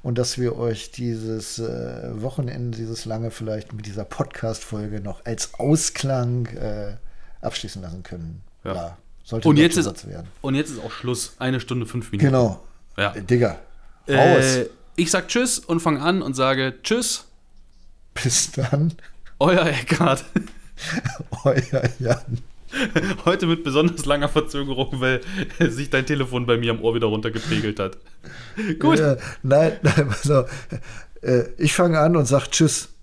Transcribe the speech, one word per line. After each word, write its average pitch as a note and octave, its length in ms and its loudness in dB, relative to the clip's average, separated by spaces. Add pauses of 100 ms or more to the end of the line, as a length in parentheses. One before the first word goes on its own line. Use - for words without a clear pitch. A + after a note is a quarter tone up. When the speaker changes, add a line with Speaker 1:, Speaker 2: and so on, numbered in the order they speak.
Speaker 1:
und B2 140 0
dass B2 200 0
wir B2 200 -2
euch A2+ 340 -4
dieses, A2+ 680 -6
äh, A#2+ 500 -8 (120)
Wochenende, A#2+ 560 -6
dieses A2+ 280 -8
lange A2+ 260 -6
vielleicht A2 400 -8
mit G#2+ 140 -12
dieser G#2 180 -8
Podcast-Folge G#2+ 960 -6
noch G2 260 -10
als - 280 -6
Ausklang, B2+ 960 0
äh, G#2 480 -6 (460)
abschließen G#2 400 -8
lassen F2 220 -12
können. E2+ 380 -12 (240)
Speaker 2:
Ja. F#2+ 100 -4
Speaker 1:
Ja, E2+ 220 -8 (260)
sollte A2+ 240 0
Speaker 2:
Und D3 80 8
Speaker 1:
ein D3 40 8
Speaker 2:
jetzt E3 180 6
Speaker 1:
deutscher B2 140 2
Speaker 2:
ist, - 100 -14
Speaker 1:
Satz G2+ 100 -16
werden. E2 160 -12 (140)
Speaker 2:
und C3+ 140 0
jetzt D3 160 -2
ist A2 120 -10
auch - 80 -10
Schluss. - 480 -4
Eine B2+ 220 0
Stunde, B2 240 -4
fünf A#2+ 260 -6
Minuten. G#2 160 4
Speaker 1:
Genau. B2 340 4 (360)
Speaker 2:
Ja. G2+ 140 2
Speaker 1:
Digga, G#2+ 480 2 (480)
Speaker 2:
Äh, C#3 100 4
Speaker 1:
raus. C3 500 6 (300)
Speaker 2:
ich F3 120 2
sag F3+ 200 2
Tschüss A#3+ 280 2
und E3 220 -2
fang D3+ 200 2
an F3+ 220 2
und C3+ 140 -4
sage C3 380 2 (100)
Tschüss. - 440 0 (840)
Speaker 1:
Bis - 380 0
dann. C#3+ 420 0 (460)
Speaker 2:
Euer F3 260 6
Eckart. C#3 580 2 (560)
Speaker 1:
<laughs> - 640 -8
Euer C3+ 380 2 (160)
Jan. A#2+ 400 -2 (880)
Speaker 2:
Heute F#3 220 2
mit E3 160 0
besonders D#3 420 2
langer C#3+ 240 2
Verzögerung, C#3 720 -2
weil B2+ 200 2 (380)
sich C#3+ 300 0
dein C3 160 2
Telefon B2+ 400 0
bei A#2 120 4
mir A#2 140 0
am A2+ 120 -2
Ohr A2+ 100 2
wieder A#2 140 2
runtergepegelt G#2+ 720 -2
hat. F#2+ 180 -4 (840)
Gut. D#3 200 6
Speaker 1:
Ja, C#3 180 4 (240)
nein, D3+ 400 4
nein, C#3+ 280 4
pass A#2+ 200 0
auf. C3+ 200 4 (760)
Äh, B2 220 4 (120)
ich D#3 160 2
fange E3 260 4
an E3 160 6
und C#3+ 100 4
sag C3+ 260 2
Tschüss. - 380 2 (140)